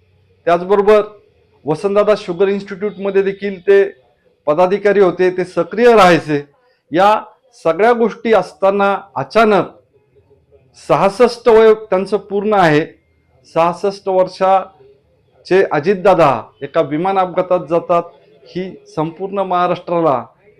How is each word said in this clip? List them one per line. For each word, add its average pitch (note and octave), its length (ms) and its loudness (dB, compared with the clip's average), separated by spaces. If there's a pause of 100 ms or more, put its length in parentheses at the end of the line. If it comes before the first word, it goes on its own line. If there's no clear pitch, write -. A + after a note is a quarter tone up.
(440)
त्याचबरोबर G3 580 2 (640)
वसंतदादा G3+ 520 0
शुगर F#3+ 320 -4
इन्स्टिट्यूटमध्ये G3 720 -6
देखील G3 380 -6
ते G3 300 2 (560)
पदाधिकारी F#3 540 0
होते, F3+ 300 0
ते F#3 140 -6
सक्रिय G3 500 0
राहायचे. D3+ 540 2 (440)
या G3+ 300 2 (420)
सगळ्या F#3 280 2
गोष्टी A3+ 400 -2
असताना G3 640 0 (180)
अचानक G3+ 480 0 (1200)
सहासष्ट F#3+ 600 0
वय A3 260 6
त्यांचं G3 420 -4
पूर्ण G3+ 380 -4
आहे, D#3+ 500 0 (500)
सहासष्ट F3 540 -2
वर्षा F#3 560 0 (800)
चे F#3 160 2 (100)
अजितदादा E3 720 0 (200)
एका D3+ 180 -4
विमान E3 380 -2
अपघातात F3+ 520 -2
जातात, E3+ 320 -2 (420)
ही F3+ 300 -12 (220)
संपूर्ण F#3 420 -8
महाराष्ट्राला F3 880 -2 (340)